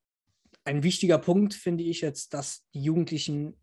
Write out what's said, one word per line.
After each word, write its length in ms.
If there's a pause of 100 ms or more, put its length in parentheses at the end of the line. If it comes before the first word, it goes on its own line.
(640)
ein 180
wichtiger 340
Punkt, 380
finde 280
ich 180
jetzt, 340
dass 380
die 100
Jugendlichen 800